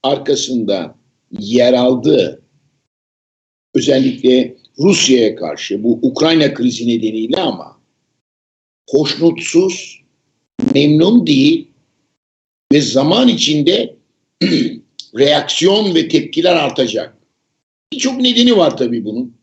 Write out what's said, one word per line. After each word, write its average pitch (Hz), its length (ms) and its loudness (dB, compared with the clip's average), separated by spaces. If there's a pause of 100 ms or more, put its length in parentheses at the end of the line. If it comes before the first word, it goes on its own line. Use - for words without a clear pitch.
arkasında 131 920 -2 (440)
yer 120 340 2
aldığı, 123 680 0 (1300)
özellikle 127 840 0 (220)
Rusya'ya 135 560 2
karşı 87 480 -8
bu 117 180 0
Ukrayna 151 520 0
krizi 120 340 -4
nedeniyle 113 500 -2
ama 104 420 -8 (1080)
hoşnutsuz, 165 1120 0 (720)
memnun 160 540 4
değil 147 400 2 (1040)
ve 147 80 4
zaman 147 460 2
içinde 156 680 0 (460)
<clears throat> - 380 -2 (380)
reaksiyon 165 760 0
ve 160 120 0
tepkiler 165 480 0
artacak. 131 640 -4 (760)
Birçok 262 280 -4
nedeni 240 360 4
var 170 200 2
tabii 117 280 -4
bunun. 117 380 -8